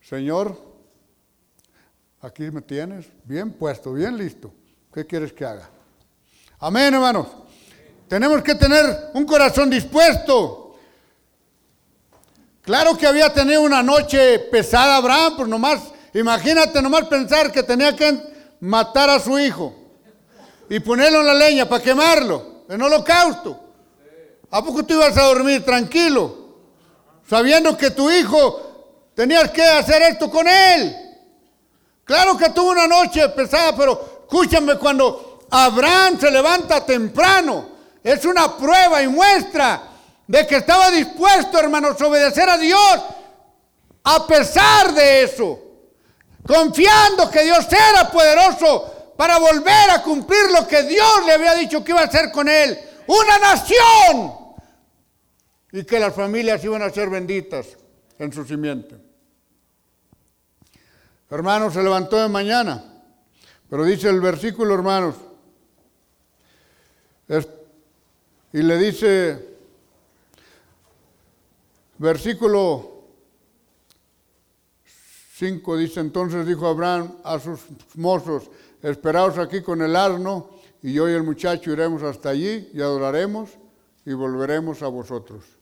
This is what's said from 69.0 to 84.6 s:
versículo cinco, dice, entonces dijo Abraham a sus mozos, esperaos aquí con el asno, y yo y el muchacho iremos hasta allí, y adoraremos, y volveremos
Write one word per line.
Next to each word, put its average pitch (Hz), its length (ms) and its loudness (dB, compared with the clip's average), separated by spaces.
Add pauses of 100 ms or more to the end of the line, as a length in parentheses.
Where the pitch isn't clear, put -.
versículo 185 1080 -4 (2250)
cinco, 180 400 -10
dice, 165 240 -8
entonces 170 440 -8
dijo 175 220 -6
Abraham 175 560 -6
a 160 160 -10
sus 147 220 -16 (340)
mozos, 165 560 -8 (300)
esperaos 160 560 -4
aquí 180 240 -8
con 170 200 -8
el 160 140 -4
asno, 185 540 -6 (320)
y 131 100 -12
yo 156 180 -2
y 170 40 -4
el 165 100 -4
muchacho 165 480 -8
iremos 156 320 -6
hasta 147 240 -12
allí, 185 460 -8
y 147 80 -10
adoraremos, 147 720 -6 (540)
y 143 60 -12
volveremos 139 720 -8